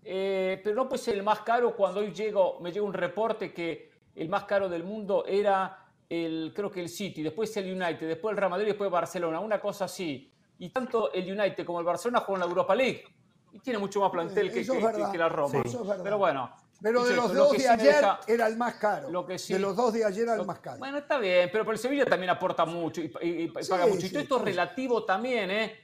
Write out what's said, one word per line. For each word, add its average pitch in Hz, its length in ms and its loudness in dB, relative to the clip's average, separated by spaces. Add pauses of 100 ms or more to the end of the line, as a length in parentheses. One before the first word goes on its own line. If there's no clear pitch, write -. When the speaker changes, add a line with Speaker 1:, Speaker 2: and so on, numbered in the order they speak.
Speaker 1:
Eh, 190 540 -2
pero 208 140 -2
no 254 120 0
puede - 140 -4
ser 220 140 -2
el 196 80 -4
más 208 160 2
caro 233 340 0
cuando 185 240 0
hoy 208 140 -2
llego, 190 480 0
me 175 100 -8
llega 202 160 -2
un 196 80 -4
reporte 190 580 -2
que 170 380 -6 (240)
el - 140 -6
más 196 160 -2
caro 196 240 0
del 170 160 -4
mundo 202 420 0
era 196 580 2 (240)
el, 160 460 -4
creo 202 160 -4
que 180 100 -8
el 170 80 -6
City, 156 360 -8
después 202 320 -4
el 190 160 -4
United, 175 340 -4
después 165 260 -4
el 196 40 -2
Real 202 140 2
Madrid, 196 180 -2
después 202 200 -2
Barcelona, 170 520 -2
una 208 200 -2
cosa 196 260 -4
así. 156 440 -8 (280)
Y 180 120 -12
tanto 240 420 0
el 185 180 -4
United 196 360 -2
como 170 140 -4
el 170 60 -4
Barcelona 233 340 0
juegan 190 200 -2
la 180 60 0
Europa 180 300 2
League. 240 280 0 (480)
Y 220 60 -20
tiene 226 220 -4
mucho 202 200 -2
más 190 100 4
plantel 180 380 0
Speaker 2:
Eh, - 40 -6
Speaker 1:
que, 240 80 -2
Speaker 2:
eso 233 140 -2
es - 40 0
Speaker 1:
que, 202 60 0
Speaker 2:
verdad, 220 280 0
Speaker 1:
que 175 60 -4
la 165 100 4
Roma. 147 360 0
Speaker 2:
eso 233 180 -4
es 190 60 -6
verdad. 190 160 -2
Speaker 1:
Pero 202 140 0
bueno, 143 320 2 (300)
Speaker 2:
Pero 233 240 2
de 247 60 4
Speaker 1:
dicho 247 120 4
Speaker 2:
los 226 100 2
Speaker 1:
esto, - 60 -2
lo 277 60 8
Speaker 2:
dos 285 80 8
Speaker 1:
que 226 60 4
Speaker 2:
de 269 60 2
Speaker 1:
sí 254 40 6
me 233 140 10
Speaker 2:
ayer 285 140 10
Speaker 1:
deja 202 320 4
Speaker 2:
era 226 180 4
el 220 100 0
más 233 180 -2
caro. 180 360 -2
Speaker 1:
Lo 180 160 -4
que 180 120 -6
sí, - 160 -6
Speaker 2:
De 190 40 2
los 196 180 0
dos 240 160 4
de 226 120 2
ayer 208 180 0
era 233 120 2
el 214 40 -2
Speaker 1:
lo, 185 60 -2
Speaker 2:
más 180 160 -8
caro. 131 180 -12
Speaker 1:
bueno, 277 200 -6
está 285 200 0
bien, 180 320 4
pero 220 140 0
por 220 100 0
el 214 60 -6
Sevilla 262 260 2
también 180 240 2
aporta 175 340 2
mucho 165 360 -4
y, 156 120 -6 (100)
y, 170 60 0 (160)
y 165 40 -4 (120)
Speaker 2:
Sí, 156 100 -4
Speaker 1:
paga 180 160 4
mucho. 196 120 4
Y 170 40 -2
Speaker 2:
sí, 190 80 -4
Speaker 1:
todo 285 120 -2
esto 285 140 0
es 220 60 2
Speaker 2:
sí. 208 80 0
Speaker 1:
relativo 214 540 -2
también, 214 460 0
¿eh? 214 340 -2